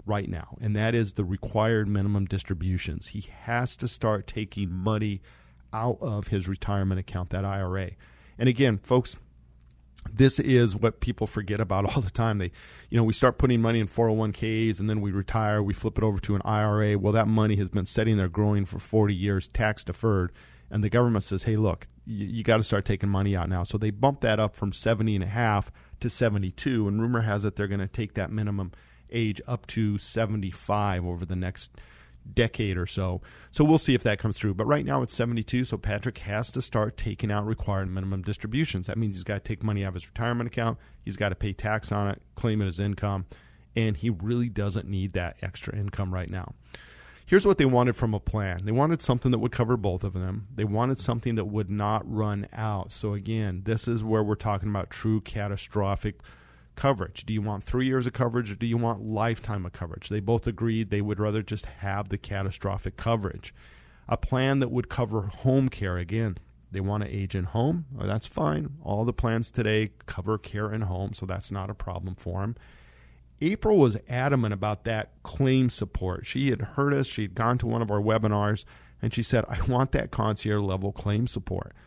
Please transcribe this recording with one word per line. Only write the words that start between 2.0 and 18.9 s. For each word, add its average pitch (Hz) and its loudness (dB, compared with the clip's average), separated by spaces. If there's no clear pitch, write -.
distributions. 90 -2
He 104 -8
has 120 -2
to 123 -2
start 107 -2
taking 101 -4
money 101 -2
out 113 -2
of 104 -4
his 92 0
retirement 95 0
account, 92 -6
that 98 -2
I 98 -4
R 92 -4
A. 92 -8
And 127 4
again, 120 4
folks, - 2
this 127 6
is 120 4
what 113 0
people 110 -2
forget 101 -4
about 98 2
all 127 0
the 92 -2
time. 113 0
They, 92 -2
you 113 4
know, 113 8
we 113 4
start - 6
putting 120 4
money 113 4
in 101 0
four 113 2
oh - 4
one 110 0
Ks, 110 0
and 104 0
then 107 0
we 101 -2
retire, 107 2
we 101 0
flip - -4
it 107 2
over 101 2
to 104 0
an 98 0
I 107 2
R 107 4
A. 104 4
Well, 101 2
that 110 6
money 110 4
has 98 0
been 95 0
sitting 110 4
there 92 4
growing 104 2
for - -8
forty 104 4